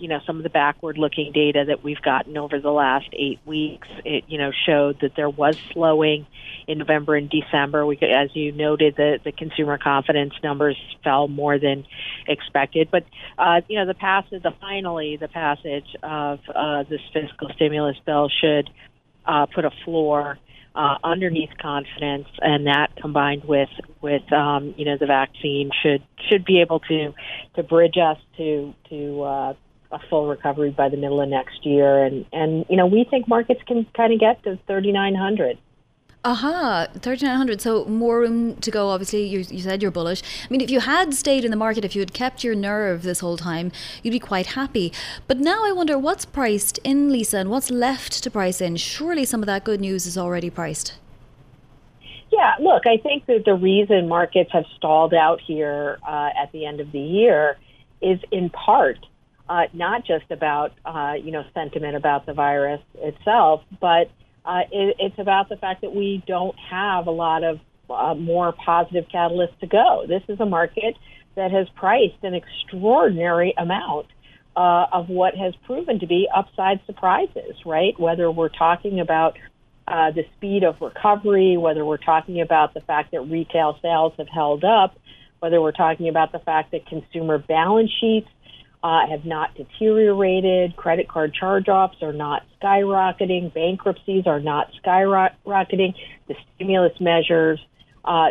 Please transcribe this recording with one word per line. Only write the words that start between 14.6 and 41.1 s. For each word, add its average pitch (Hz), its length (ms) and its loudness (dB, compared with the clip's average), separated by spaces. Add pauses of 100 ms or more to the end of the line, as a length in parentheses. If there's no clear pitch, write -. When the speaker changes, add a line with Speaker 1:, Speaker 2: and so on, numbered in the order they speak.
Speaker 1:
the 151 100 -10
passage 147 600 -6 (140)
of, 147 360 -6 (160)
uh, 147 300 -2
this 147 180 -8 (100)
fiscal 151 440 -8
stimulus 151 500 0
bill 147 240 2 (100)
should, 151 300 2 (560)
uh, 147 200 2
put 156 200 -4
a 143 40 0 (140)
floor, 147 540 0 (360)
uh, 143 280 0
underneath 165 460 -2 (100)
confidence, 143 720 -6 (140)
and 143 240 2
that 143 340 2
combined 143 440 -2
with, 143 260 0 (320)
with, 143 280 -4
um, 143 460 0
you 151 80 -8
know, 143 140 -2
the 147 80 0
vaccine 139 640 -2 (120)
should, 139 200 2 (260)
should 196 160 2
be 185 160 6
able 165 200 2
to, 151 340 -4 (400)
to 175 80 -4
bridge 165 340 4
us 160 220 4 (180)
to, 151 380 -4 (160)
to, 143 320 -8
uh, 139 320 -4 (360)
a 160 80 -10 (120)
full 151 160 2
recovery 147 420 -2
by 139 220 0
the 143 80 -4
middle 143 240 -2
of 139 80 -2
next - 340 -4
year. 139 400 6
And, 131 260 -2
and, 160 380 -2
you 180 80 2
know, 185 80 6
we 208 200 4
think 254 220 -2
markets 233 400 2
can 233 200 -2 (100)
kinda 226 220 4
get 220 240 4
to 190 240 -6
thirty-nine 196 480 0
hundred. 190 420 0 (680)
Speaker 2:
Aha, 247 720 -2
thirty-nine 254 400 -2
hundred. 240 240 0
So 220 240 0
more 233 340 0
room 233 380 0
to - 160 -6
go, 202 160 0
obviously. 196 360 -2
You, 190 240 -4
you - 120 -10
said 190 200 -4
you're 196 120 -2
bullish. 170 300 -4 (220)
I - 60 -18
mean, 262 100 0
if 233 120 -4
you 262 80 4
had 294 340 0